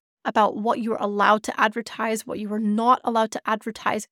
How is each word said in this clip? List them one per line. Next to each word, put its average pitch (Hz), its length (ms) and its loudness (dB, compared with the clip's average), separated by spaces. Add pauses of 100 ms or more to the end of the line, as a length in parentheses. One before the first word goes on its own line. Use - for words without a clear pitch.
(240)
about 220 320 2
what 220 240 -2
you're 226 180 -2
allowed 202 440 2
to - 180 -6
advertise, 220 680 -2
what - 100 -8
you 208 160 -6
are 214 60 -2
not 226 440 2
allowed 220 280 0
to - 180 -8
advertise 220 640 -4